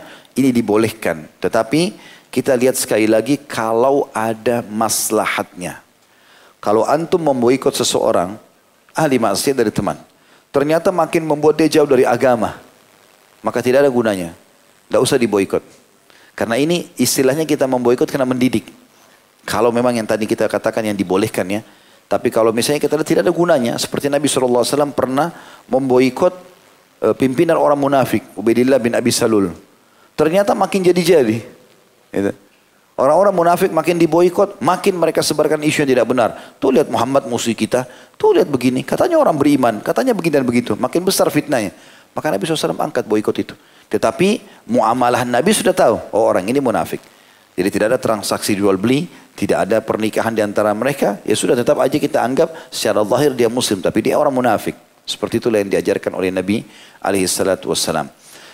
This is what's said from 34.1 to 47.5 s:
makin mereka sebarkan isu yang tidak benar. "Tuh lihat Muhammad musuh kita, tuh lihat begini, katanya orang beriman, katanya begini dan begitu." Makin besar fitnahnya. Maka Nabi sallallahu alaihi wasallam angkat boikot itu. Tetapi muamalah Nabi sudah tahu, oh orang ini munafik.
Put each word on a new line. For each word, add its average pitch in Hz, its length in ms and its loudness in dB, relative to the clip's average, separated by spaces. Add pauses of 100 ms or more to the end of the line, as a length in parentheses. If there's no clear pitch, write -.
makin 180 400 0
mereka 160 240 2
sebarkan 151 400 0
isu 151 240 0
yang 131 80 2
tidak 117 160 4
benar. 117 480 -2
"Tuh - 160 2
lihat 143 160 2
Muhammad 123 400 -2
musuh 113 240 -2
kita, 120 320 -2 (320)
tuh 427 160 4
lihat 180 160 2
begini, 127 320 0
katanya 339 320 0
orang 214 240 2
beriman, 127 400 2
katanya 247 320 -2
begini 160 320 0
dan 123 60 -2
begitu." 120 260 0
Makin 170 320 -2
besar 185 240 0
fitnahnya. 135 400 -2 (480)
Maka 156 160 -2
Nabi 165 160 -4
sallallahu - 0 -
alaihi 160 240 -2
wasallam - 80 -6
angkat 147 240 -4
boikot 107 320 0
itu. - 160 -8 (400)
Tetapi 175 480 0 (240)
muamalah 120 560 2
Nabi 123 320 2
sudah - 160 0
tahu, 127 400 2
oh 110 160 2
orang 101 240 0
ini 135 80 0
munafik. 95 400 -2 (560)